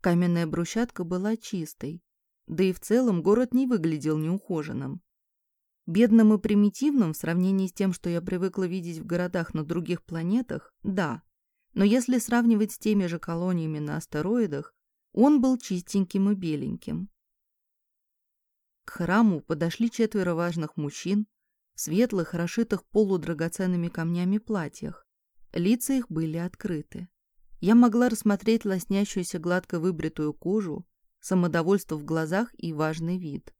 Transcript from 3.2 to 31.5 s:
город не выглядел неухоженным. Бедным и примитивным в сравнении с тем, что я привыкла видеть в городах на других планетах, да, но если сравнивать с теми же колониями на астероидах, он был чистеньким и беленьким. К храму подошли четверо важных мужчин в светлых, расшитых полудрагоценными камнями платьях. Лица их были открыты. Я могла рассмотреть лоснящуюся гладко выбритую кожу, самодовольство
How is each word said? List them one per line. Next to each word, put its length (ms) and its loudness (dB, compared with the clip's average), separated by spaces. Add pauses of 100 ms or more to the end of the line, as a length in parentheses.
город 320 2
не 140 2
выглядел 500 0
неухоженным. 800 -4 (880)
Бедным 460 8
и 40 2
примитивным 760 2
в 20 -12
сравнении 500 0
с 60 -8
тем, 220 0
что 160 -6
я 100 -2
привыкла 460 -4
видеть 320 -6
в 80 -12
городах 480 -4
на 100 -2
других 380 -4
планетах, 800 -4
да, 400 -2 (500)
но 100 2
если 360 4
сравнивать 540 2
с 60 -16
теми 280 0
же 120 -4
колониями 600 -2
на 180 -6
астероидах, 760 -2 (380)
он 280 6
был 160 4
чистеньким 720 -2
и 40 2
беленьким. 720 -6 (1800)
К 60 -18
храму 500 2
подошли 500 -2
четверо 440 0
важных 420 -4
мужчин 500 -4 (480)
в 60 -14
светлых, 540 0
расшитых 500 -2
полудрагоценными 1040 -2
камнями 480 -2
платьях. 680 -6 (480)
Лица 400 0
их 160 -2
были 260 -4
открыты. 720 -8 (520)
Я 140 4
могла 360 6
рассмотреть 560 0
лоснящуюся 720 -2
гладко 420 -2
выбритую 540 -4
кожу, 520 -4 (340)
самодовольство 760 0